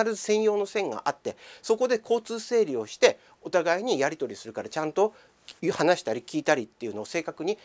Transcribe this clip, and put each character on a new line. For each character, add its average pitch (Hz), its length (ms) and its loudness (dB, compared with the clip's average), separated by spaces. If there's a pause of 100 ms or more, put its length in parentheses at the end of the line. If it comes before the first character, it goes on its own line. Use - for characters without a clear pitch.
ず 220 120 -2
専 214 260 0
用 208 160 2
の 202 80 0
線 196 240 -4
が 107 160 -6
あ 143 60 2
っ - 40 -4
て、 - 220 -8 (240)
そ 226 160 2
こ 254 100 2
で 240 140 0
交 233 200 0
通 226 180 -8
整 226 260 2
理 139 100 -2
を 110 100 -2
し - 120 -14
て、 233 200 6 (240)
お 165 80 -12
互 175 320 2
い - 20 -6
に 214 160 0
や 139 100 2
り 156 80 -6
取 120 140 -4
り 98 40 -12
す - 120 -16
る 113 60 -12
か - 80 -6
ら、 107 80 -10
ち - 80 -12
ゃ 156 60 -2
ん 156 100 -4
と 214 200 2 (580)
話 - 280 4
し - 40 -12
た 110 100 -2
り 120 120 -4
聞 - 140 -6
い - 40 -4
た 151 100 4
り 127 100 0
っ 107 40 -12
て - 180 -12
い 110 40 -6
う 101 60 -8
の 107 80 -8
を - 20 -14
正 170 180 -4
確 160 220 -8
に 208 200 -2